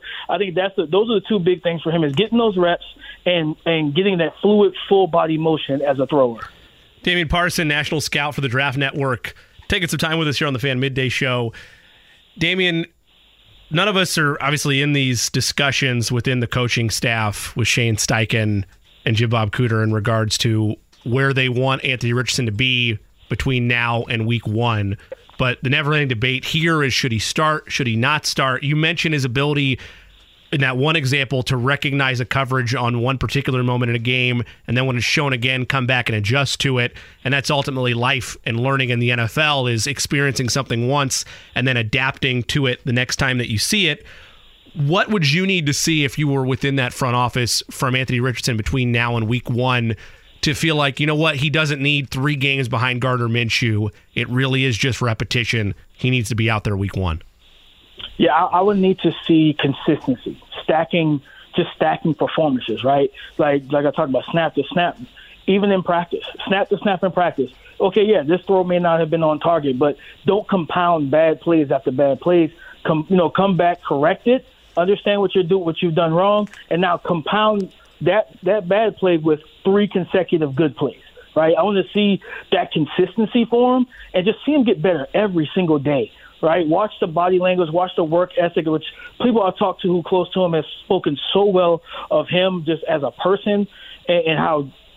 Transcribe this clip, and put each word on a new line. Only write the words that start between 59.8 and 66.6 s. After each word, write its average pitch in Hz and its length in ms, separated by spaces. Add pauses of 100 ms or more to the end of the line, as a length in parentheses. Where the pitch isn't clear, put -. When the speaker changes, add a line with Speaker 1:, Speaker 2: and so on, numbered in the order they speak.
Speaker 1:
stacking, 160 580 (340)
just 170 200
stacking 156 380
performances, 127 680
right? 139 280 (260)
Like, 139 340
like 143 140
I 143 60
talked 131 180
about, 127 220
snap 160 240
to 143 160
snap, 175 260 (500)
even 202 240
in 185 120
practice, 175 400 (240)
snap 196 220